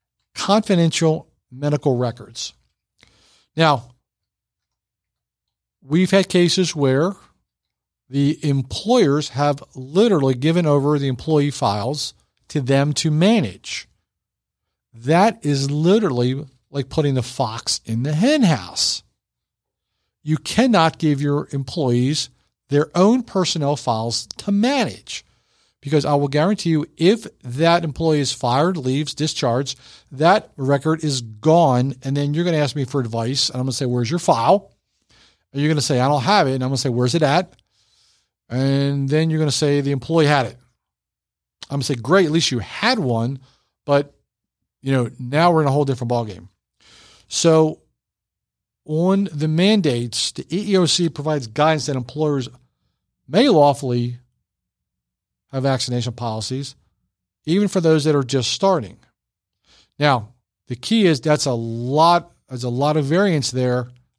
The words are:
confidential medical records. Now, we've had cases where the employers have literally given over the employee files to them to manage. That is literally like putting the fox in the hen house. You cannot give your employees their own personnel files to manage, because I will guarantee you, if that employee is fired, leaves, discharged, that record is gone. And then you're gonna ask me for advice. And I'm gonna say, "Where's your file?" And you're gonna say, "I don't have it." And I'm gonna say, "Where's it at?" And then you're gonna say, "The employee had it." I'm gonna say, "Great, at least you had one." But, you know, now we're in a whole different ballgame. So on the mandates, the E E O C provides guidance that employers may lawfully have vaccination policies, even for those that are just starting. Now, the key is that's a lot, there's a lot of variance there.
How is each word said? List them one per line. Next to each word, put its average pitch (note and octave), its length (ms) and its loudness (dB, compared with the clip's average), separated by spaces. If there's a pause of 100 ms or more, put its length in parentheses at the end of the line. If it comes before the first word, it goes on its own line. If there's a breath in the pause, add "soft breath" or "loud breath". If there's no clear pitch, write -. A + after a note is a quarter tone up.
(340)
confidential E3+ 960 0 (200)
medical C#3+ 460 0
records. A#2+ 560 -8 (1040 soft breath)
Now, D3+ 380 0 (1900)
we've E3+ 280 0
had F#3+ 180 2
cases F3 480 2
where C#3+ 360 2 (960)
the C#3 340 0
employers D3 880 0
have C#3+ 320 -2 (120)
literally C#3+ 600 2
given D#3+ 320 0
over D3 320 2
the C#3 100 -2
employee C#3+ 420 0
files A#2 640 -4 (340)
to D3+ 120 -4
them C#3 340 0
to D#3+ 160 -2
manage. D#3 760 0 (1040)
That E3+ 520 0
is C#3 260 0
literally D3 760 0 (260)
like C#3 180 -6
putting D3 260 0
the B2+ 80 0
fox - 600 -6
in A2+ 180 -4
the D3 100 -4
hen C4 300 2
house. A#2+ 600 -2 (1200)
You D3+ 140 -2
cannot G3 600 2
give D3 240 0
your C#3+ 300 -2
employees C3+ 760 -2 (400)
their C#3+ 280 0
own G#3+ 260 4
personnel D#3 540 -2
files A2+ 500 -4 (120)
to - 140 -4
manage, G#3+ 720 -2 (560)
because C#3+ 240 0
I D3 100 0
will C#3+ 140 0
guarantee E3+ 420 0
you, D3+ 160 0 (100)
if G#3 300 2 (160)
that E3 420 0
employee D#3 360 0
is C3 120 -2
fired, C#3+ 440 0
leaves, C#3 380 -4
discharged, C#3 640 -4 (340 loud breath)
that E3 440 2
record C#3+ 460 0
is C#3 180 -2
gone. C3 840 2
And C#3 140 -4
then C#3+ 180 -2
you're E3 100 -2
gonna E3+ 140 0
ask C#3+ 180 -2
me C#3+ 80 -2
for C3+ 160 -4
advice. A#2 480 -4
And - 80 -10
I'm B2+ 60 -4
gonna C3 100 -2
say, C3 140 -4
"Where's B2 240 -2
your F3 80 -2
file?" D#3 520 2 (840 soft breath)
And C#3 100 -2
you're D3+ 80 2
gonna D3+ 100 0
say, C3 200 0
"I B2+ 80 2
don't C#3+ 140 0
have F#3 240 2
it." C3 80 0
And C3 80 -4
I'm B2+ 60 -2
gonna C3+ 80 -2
say, B2+ 140 -2
"Where's B2 240 0
it E3 80 0
at?" D3+ 320 0 (920)
And C#3 600 -2
then D#3+ 220 0
you're D#3 100 0
gonna D#3 100 0
say, C#3+ 300 0
"The C#3 120 -2
employee D#3 340 0
had C#3+ 200 2
it." - 100 -14 (1120)
I'm C#3 60 -4
gonna C#3+ 80 -2
say, C#3+ 100 -2
"Great, D3 320 2
at D3+ 60 -2
least D#3 200 0
you B2 60 -2
had A3+ 400 -4
one." B2+ 420 -2 (440 soft breath)
But, C#3+ 300 0 (680)
you C3+ 100 -2
know, B2 260 0
now C#3+ 320 0
we're D#3+ 120 4
in C#3+ 60 2
a C3 40 2
whole C#3+ 140 2
different B2+ 260 -2
ballgame. A2+ 360 -4 (800 soft breath)
So D#3+ 540 2 (1040)
on F#3 480 0
the D3+ 160 -2
mandates, D#3+ 840 0
the - 220 -12
E G#3 180 -4
E F#3+ 40 4
O F3+ 100 4
C E3+ 220 0
provides D3 380 -4
guidance D3 400 0
that C#3 100 -2
employers C#3 520 -2 (800)
may G#3 200 4
lawfully B2+ 720 2 (1300)
have C3+ 100 -4
vaccination B2 500 -2
policies, A#2 640 -8 (720)
even G3 240 0
for F#3+ 120 -2
those D#3+ 220 2
that D3+ 140 2
are C#3 80 0
just B2 260 -2
starting. D#3+ 460 -2 (1040 soft breath)
Now, C3 300 0 (360)
the B2 80 -10
key A3 320 0
is D3+ 140 2
that's D3+ 260 0
a C3+ 60 0
lot, A#2+ 800 0 (160)
there's B2+ 160 -10
a B2+ 40 -4
lot C#3 280 0
of D3+ 80 0
variance E3 480 0
there. B2 360 -2 (300)